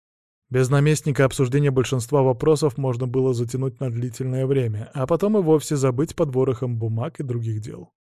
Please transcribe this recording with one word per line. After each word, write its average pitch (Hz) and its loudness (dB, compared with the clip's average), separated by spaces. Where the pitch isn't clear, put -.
Без 127 0
наместника 143 2
обсуждение 139 2
большинства 131 0
вопросов 143 2
можно 127 -2
было 131 0
затянуть 123 -4
на 131 -4
длительное 127 -4
время, 117 -2
а 135 -2
потом 202 2
и 196 4
вовсе 156 2
забыть 135 0
под 147 0
ворохом 127 0
бумаг 113 -4
и 151 -8
других 113 -4
дел. - -14